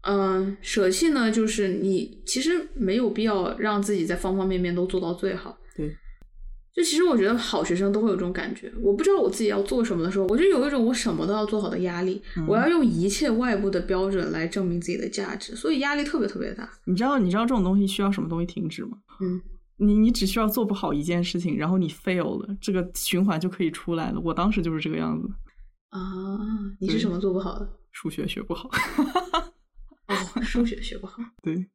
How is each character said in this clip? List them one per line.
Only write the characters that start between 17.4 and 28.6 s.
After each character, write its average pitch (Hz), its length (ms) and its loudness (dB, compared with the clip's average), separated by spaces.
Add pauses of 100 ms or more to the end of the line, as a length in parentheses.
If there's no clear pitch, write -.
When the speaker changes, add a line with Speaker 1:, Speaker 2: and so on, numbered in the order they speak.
Speaker 2:
这 254 100 2
种 208 80 2
东 185 160 4
西 196 80 4
需 196 140 -2
要 196 100 4
什 196 100 0
么 160 60 -2
东 165 140 -2
西 175 40 0
停 175 220 -6
止 - 160 -8
吗？ - 140 -12 (240)
Speaker 1:
嗯。 180 200 -2 (360)
Speaker 2:
你， 208 200 4
你 220 140 6
只 196 160 0
需 190 100 0
要 220 120 2
做 214 160 0
不 202 80 0
好 170 200 -2
一 147 80 0
件 175 220 2
事 175 160 -2
情， 160 180 -2
然 151 120 0
后 190 80 4
你 175 100 2
fail 170 540 -2
了， 202 180 -8
这 208 140 -2
个 180 200 0
循 - 300 0
环 180 160 2
就 180 80 -2
可 180 160 -2
以 160 80 2
出 170 240 -4
来 160 160 -2
了。 - 80 -4
我 165 140 -2
当 175 180 2
时 208 100 2
就 165 120 -2
是 156 80 -4
这 156 80 -4
个 160 80 -4
样 160 240 -2
子。 - 80 -6 (640)
Speaker 1:
啊， 196 80 -10 (840)
你 190 80 -2
是 220 100 2
什 226 100 0
么 175 80 -2
做 190 140 0
不 185 80 0
好 190 180 -6
的？ - 80 -4
Speaker 2:
对。 - 60 -8 (220)
数 - 160 -6
学 - 180 -6
学 - 160 -6
不 170 100 -6
好。 262 180 -10